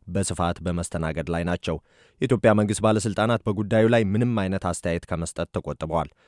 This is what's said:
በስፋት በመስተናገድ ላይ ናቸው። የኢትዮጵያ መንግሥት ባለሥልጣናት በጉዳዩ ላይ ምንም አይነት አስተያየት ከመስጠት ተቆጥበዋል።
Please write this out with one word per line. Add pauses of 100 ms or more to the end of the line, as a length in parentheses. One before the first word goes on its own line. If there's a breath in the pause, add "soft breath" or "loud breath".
በስፋት
በመስተናገድ
ላይ
ናቸው። (420 soft breath)
የኢትዮጵያ
መንግሥት
ባለሥልጣናት
በጉዳዩ
ላይ
ምንም
አይነት
አስተያየት
ከመስጠት
ተቆጥበዋል። (180 soft breath)